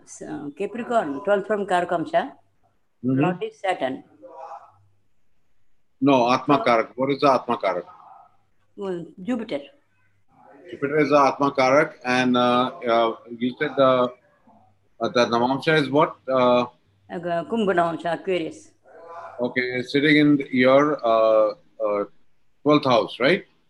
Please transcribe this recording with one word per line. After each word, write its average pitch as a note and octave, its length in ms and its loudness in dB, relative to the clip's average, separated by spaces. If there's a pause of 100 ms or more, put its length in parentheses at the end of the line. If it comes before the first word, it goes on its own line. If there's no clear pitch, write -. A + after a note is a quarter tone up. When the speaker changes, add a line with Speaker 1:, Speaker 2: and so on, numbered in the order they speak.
Speaker 1:
s-, - 180 -20
uh, D3+ 360 -12
Capricorn, G3+ 680 -4
twelfth G3 240 0
from G#3 180 -2
Karakamsha, F3 580 -2 (840)
Speaker 2:
Mm-hmm. C3 140 0
Speaker 1:
Lord F3 240 0
is A3 160 -12
Saturn. C#3+ 440 -4 (2000)
Speaker 2:
No, B2+ 300 2
Atma C3+ 260 2
Speaker 1:
So C3+ 60 -2
Speaker 2:
Karak. A#2 320 2
What C3+ 160 -4
is C3+ 100 -4
the D3 100 4
Atma A#2+ 260 -2
Karak? F2+ 280 -4 (960)
Speaker 1:
Uh, F#3 220 -8 (200)
Jupiter. A3 380 -6 (1080)
Speaker 2:
Jupiter C#3+ 300 -4
is C#3+ 100 2
the D3 100 4
Atma C#3 320 2
Karak, C#3 420 2 (100)
and, B2+ 320 0
uh, B2 360 2 (160)
uh, A#2 280 2 (140)
you A#2+ 280 -6
said D3 200 -4
the, B2+ 360 2 (840)
uh, A2+ 100 -2
the A#2+ 180 2
Navamsha C3+ 540 0
is C3 80 -4
what? D3+ 260 0 (140)
Uh, B2 360 2 (420)
Speaker 1:
Uh, F#3+ 120 -10 (320)
Kumbh A3 180 -2 (100)
Navamsha, E3+ 360 -2
Aquarius. D#3+ 560 -8 (680)
Speaker 2:
Okay, B2 440 -4
sitting D3 340 2
in D3 120 6 (220)
your, C3 320 4 (220)
uh, A2 480 4 (340)
uh, G#2 160 -2 (600)
twelfth D3 220 2
house, A2+ 340 0
right? D#3+ 260 0 (240)